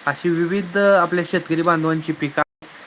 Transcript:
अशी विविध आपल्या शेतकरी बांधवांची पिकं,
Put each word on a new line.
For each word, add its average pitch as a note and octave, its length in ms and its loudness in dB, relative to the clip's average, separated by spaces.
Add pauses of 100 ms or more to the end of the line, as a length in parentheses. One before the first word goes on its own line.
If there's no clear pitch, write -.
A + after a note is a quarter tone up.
अशी D3 220 -2
विविध F3 500 -2
आपल्या F3 520 4
शेतकरी E3 320 -2
बांधवांची D#3+ 500 0
पिकं, D3 300 -2 (440)